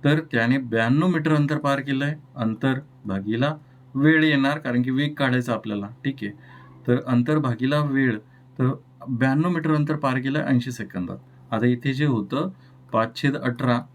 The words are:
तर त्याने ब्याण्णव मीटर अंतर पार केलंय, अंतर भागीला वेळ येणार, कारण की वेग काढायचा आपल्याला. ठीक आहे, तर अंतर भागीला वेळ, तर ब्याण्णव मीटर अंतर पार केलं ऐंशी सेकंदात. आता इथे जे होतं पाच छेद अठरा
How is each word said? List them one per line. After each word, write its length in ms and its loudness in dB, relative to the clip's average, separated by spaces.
तर 160 4
त्याने 260 2
ब्याण्णव 480 2
मीटर 280 2
अंतर 240 2
पार 220 0
केलंय, 340 -2
अंतर 420 -2
भागीला 500 -2
वेळ 300 4
येणार, 340 2
कारण 240 -2
की 80 0
वेग 240 -2
काढायचा 380 0
आपल्याला. 360 -6
ठीक 180 -4
आहे, 100 -8
तर 200 2
अंतर 320 2
भागीला 460 0
वेळ, 320 2
तर 120 2
ब्याण्णव 400 2
मीटर 260 0
अंतर 220 0
पार 220 -2
केलं 260 -2
ऐंशी 280 0
सेकंदात. 460 -8
आता 140 0
इथे 260 0
जे 140 0
होतं 440 -2
पाच 240 0
छेद 200 0
अठरा 440 -2